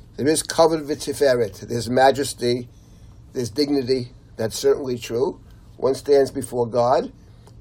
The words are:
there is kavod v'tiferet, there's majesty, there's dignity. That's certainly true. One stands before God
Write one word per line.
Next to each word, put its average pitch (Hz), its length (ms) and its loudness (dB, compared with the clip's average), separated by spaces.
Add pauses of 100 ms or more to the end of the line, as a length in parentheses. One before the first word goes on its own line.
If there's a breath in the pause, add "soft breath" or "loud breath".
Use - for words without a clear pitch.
(160 soft breath)
there 123 120 -2
is 156 160 0
kavod 160 440 2
v'tiferet, 131 760 -2
there's 117 280 -6
majesty, 123 800 2 (640 soft breath)
there's 123 160 -4
dignity. 131 640 -2 (240)
That's 110 220 -4
certainly 135 400 0
true. 120 420 -4 (380 soft breath)
One 135 180 0
stands 139 360 4
before 120 360 -4
God 123 440 0 (500 soft breath)